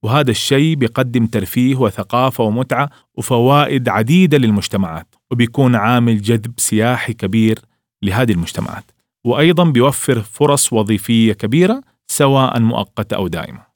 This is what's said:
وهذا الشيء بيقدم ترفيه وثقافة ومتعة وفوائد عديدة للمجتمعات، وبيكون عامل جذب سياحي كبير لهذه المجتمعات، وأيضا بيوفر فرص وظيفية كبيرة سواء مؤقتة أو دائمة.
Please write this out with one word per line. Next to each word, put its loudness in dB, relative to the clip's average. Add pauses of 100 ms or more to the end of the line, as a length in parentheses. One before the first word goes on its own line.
وهذا 0
الشيء 0
بيقدم 0
ترفيه -2
وثقافة -2
ومتعة -2 (260)
وفوائد 2
عديدة 4
للمجتمعات، -2 (160)
وبيكون 0
عامل 2
جذب -2
سياحي -2
كبير 0 (440)
لهذه 0
المجتمعات، -6 (320)
وأيضا 2
بيوفر 2
فرص 0
وظيفية 2
كبيرة 0 (260)
سواء 0
مؤقتة -4
أو -4
دائمة. -10 (160)